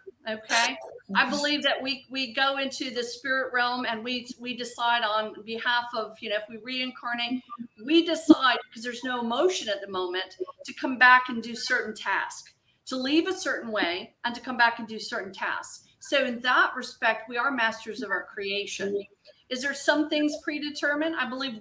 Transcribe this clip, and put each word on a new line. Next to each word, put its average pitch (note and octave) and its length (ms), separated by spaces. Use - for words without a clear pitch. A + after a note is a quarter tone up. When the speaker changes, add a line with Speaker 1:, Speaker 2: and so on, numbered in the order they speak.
Speaker 1:
okay? A#3 480
I B3+ 80
Speaker 2:
Mm-hmm. B3+ 80
Speaker 1:
believe D4 320
that C4 180
we, C4+ 300
we C4 240
go C#4 220
into C4+ 340
the A#3+ 120
spirit C4 480
realm B3 380
and A3 140
we, B3 240
we B3 160
decide A#3+ 480
on G#3+ 300
behalf A#3+ 420
of, G#3 240
you A3+ 80
know, G3+ 60
if G#3+ 120
we A3+ 100
reincarnate, B3 840
we E4 220
decide, D4+ 520
because A3+ 140
there's A#3+ 200
no B3+ 180
emotion A#3+ 480
at G3+ 120
the G3+ 80
moment, F3+ 480
to B3+ 80
come C4 260
back B3+ 300
and A#3 120
do A#3 140
certain G#3+ 400
tasks, - 580
to C4 100
leave D4 320
a F#4+ 60
certain A#3 380
way F#3 420
and A#3+ 120
to B3+ 60
come B3+ 140
back A#3 220
and A3 100
do A3 120
certain G3 340
tasks. - 520
So C4+ 260
in A#3+ 160
that C4+ 340
respect, A3+ 520
we A#3+ 100
are B3 140
masters A3+ 520
of G3 80
our F#3 200
creation. G3+ 720
Is B3+ 140
there C#4 100
some D4+ 380
things D4+ 200
predetermined? D4 720
I B3+ 100
believe C4 340